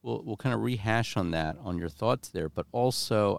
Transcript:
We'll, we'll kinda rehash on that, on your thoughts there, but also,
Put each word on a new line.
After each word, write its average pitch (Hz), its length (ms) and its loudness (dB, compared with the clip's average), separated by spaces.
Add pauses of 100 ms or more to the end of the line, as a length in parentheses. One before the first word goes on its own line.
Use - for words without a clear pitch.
We'll, 117 220 -4
we'll 107 140 -6
kinda 127 200 0
rehash 113 600 0
on 90 140 2
that, 78 300 0
on 90 160 -4
your 85 120 -2
thoughts 117 400 0
there, 80 180 -4
but - 240 -6
also, 110 680 2